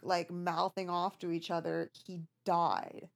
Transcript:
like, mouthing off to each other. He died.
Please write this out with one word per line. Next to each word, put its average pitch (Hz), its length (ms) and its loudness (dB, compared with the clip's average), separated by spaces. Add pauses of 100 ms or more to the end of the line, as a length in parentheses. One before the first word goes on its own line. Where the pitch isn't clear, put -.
like, 175 280 2
mouthing 175 600 0
off 175 300 0
to 175 120 -2
each 170 180 -2
other. 165 400 -2 (160)
He 175 160 -8 (220)
died. 170 720 2